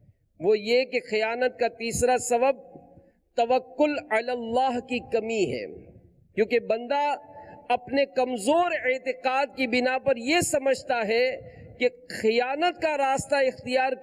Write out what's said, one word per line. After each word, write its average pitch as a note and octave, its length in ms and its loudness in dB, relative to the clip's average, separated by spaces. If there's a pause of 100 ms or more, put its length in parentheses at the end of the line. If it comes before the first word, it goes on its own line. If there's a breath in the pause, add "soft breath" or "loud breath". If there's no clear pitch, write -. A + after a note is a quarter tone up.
(400)
वो G3+ 160 2
ये A#3 300 2
कि A#3+ 160 -4
खयानत A#3 580 -2
का A#3 160 2
तीसरा A#3+ 460 0
सबब B3 420 0 (720 soft breath)
तवक्कुल B3+ 580 2 (160)
अलल्लाह A#3+ 720 0
की A#3+ 160 -4 (120)
कमी A3 360 0
है, A#2+ 180 -6 (720)
क्योंकि A3 260 2
बंदा A#3+ 400 -2 (680 loud breath)
अपने B3+ 420 0
कमज़ोर B3+ 600 2 (140)
एतकाद C4 680 -2
की C4 120 0
बिना B3 320 2
पर B3 200 0
यह D4+ 220 2
समझता C4+ 640 0
है A#3 200 2 (540 loud breath)
कि B3 100 2 (240)
खयानत C4+ 680 2
का D#4 140 2
रास्ता C#4 460 2
इख्तियार C4 600 0